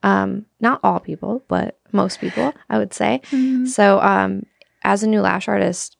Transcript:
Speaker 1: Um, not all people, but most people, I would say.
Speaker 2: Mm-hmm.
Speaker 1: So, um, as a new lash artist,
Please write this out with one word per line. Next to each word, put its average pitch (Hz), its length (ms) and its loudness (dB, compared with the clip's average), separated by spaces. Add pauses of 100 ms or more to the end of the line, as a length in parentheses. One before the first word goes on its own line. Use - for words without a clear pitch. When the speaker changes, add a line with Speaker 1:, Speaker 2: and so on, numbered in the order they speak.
Speaker 1:
Um, 196 440 0 (140)
not 240 220 0
all 185 180 0
people, 208 480 -8
but - 300 -4 (140)
most 196 280 0
people, 226 340 -4 (140)
I 220 100 0
would 202 140 -2
say. 220 280 0 (100)
Speaker 2:
Mm-hmm. 262 360 0
Speaker 1:
So, 202 340 4
um, 196 440 0 (380)
as 202 200 0
a 220 60 0
new 214 140 2
lash 190 260 -2
artist, 190 520 -2